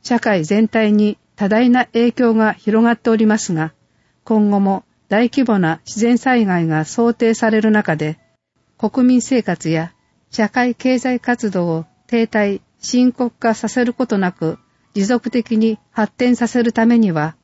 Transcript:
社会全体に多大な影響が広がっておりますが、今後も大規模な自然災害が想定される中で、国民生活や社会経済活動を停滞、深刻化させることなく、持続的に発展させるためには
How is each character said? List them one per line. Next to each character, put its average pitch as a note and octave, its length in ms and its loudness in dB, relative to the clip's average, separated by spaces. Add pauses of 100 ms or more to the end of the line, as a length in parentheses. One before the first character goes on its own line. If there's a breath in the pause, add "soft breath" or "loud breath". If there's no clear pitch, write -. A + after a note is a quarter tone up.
社 A#3+ 180 -2
会 F#3 260 0
全 G#3 220 2
体 G#3+ 260 0
に G#3 240 0 (180)
多 G3+ 140 -2
大 A#3 200 2
な A#3+ 180 2
影 A#3 240 0
響 A#3 240 0
が A3 180 2
広 A3 320 0
が A#3 60 2
っ A#3 40 0
て - 140 -4
お A3+ 60 2
り A3 100 2
ま G#3+ 120 2
す - 160 -6
が、 D#3+ 200 -4 (500)
今 G#3+ 280 0
後 G3+ 80 0
も G3 240 0 (260)
大 A#3 200 0
規 C#4 140 -2
模 A3+ 140 0
な D#3+ 260 -2
自 - 160 -12
然 A#3 180 2
災 A#3+ 280 0
害 F3 220 0
が D#3 180 -2
想 A#3 280 -2
定 A3+ 200 0
さ A3 160 -2
れ G#3+ 100 2
る A3 120 2
中 G3+ 240 0
で、 D#3 240 -6 (580)
国 B3 300 0
民 B3 140 4
生 B3 200 0
活 E3+ 280 -6
や E3 240 -4 (360)
社 G#3+ 200 -2
会 B3 260 -2
経 B3+ 240 -2
済 B3 200 -4
活 A#3+ 300 -2
動 F3+ 180 -2
を D#3+ 180 -4 (220)
停 A3+ 200 0
滞、 G3+ 340 -2 (180)
深 B3+ 320 0
刻 A#3+ 240 -6
化 A3+ 200 -2
さ - 120 -8
せ B3 160 -2
る A#3 100 -2
こ B3+ 120 -4
と G3+ 140 -2
な F3+ 120 0
く、 D#3+ 280 -6 (340)
持 G3 120 -2
続 A#3+ 260 -2
的 A3+ 260 -2
に A3 220 0 (120)
発 G#3+ 220 -4
展 B3 220 0
さ A#3 120 -2
せ A#3+ 140 0
る A#3 100 0
た A3+ 140 0
め A#3 140 4
に G#3 120 2
は D#3 320 -4